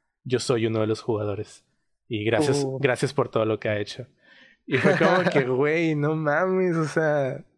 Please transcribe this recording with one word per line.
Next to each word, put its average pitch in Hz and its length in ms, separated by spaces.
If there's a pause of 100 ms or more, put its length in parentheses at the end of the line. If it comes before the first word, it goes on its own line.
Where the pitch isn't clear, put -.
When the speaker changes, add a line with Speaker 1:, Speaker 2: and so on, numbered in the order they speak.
(240)
Speaker 1:
Yo 123 160
soy 113 260
uno 110 160
de 107 60
los 110 140
jugadores 104 640 (440)
y 104 160
gracias, 139 380
Speaker 2:
Uh. 131 160
Speaker 1:
gracias 131 340
por 117 160
todo 113 160
lo 110 140
que 113 100
ha 104 100
hecho". - 280 (580)
Y 139 120
fue 180 200
como 175 340
que, 139 120
Speaker 2:
<laughs> 123 40
Speaker 1:
güey, 151 480
no 147 200
mames, 175 600
o 165 100
sea 147 600 (120)